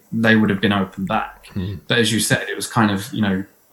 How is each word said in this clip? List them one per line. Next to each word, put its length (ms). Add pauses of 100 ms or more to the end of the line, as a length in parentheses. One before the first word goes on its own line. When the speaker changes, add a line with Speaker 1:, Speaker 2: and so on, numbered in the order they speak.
(140)
Speaker 1:
they 240
would 120
have 120
been 100
open 340
back. 420
Speaker 2:
Hmm. 280 (120)
Speaker 1:
But 120
as 120
you 100
said, 260
it 80
was 120
kind 220
of, 240
you 80
know, 220 (300)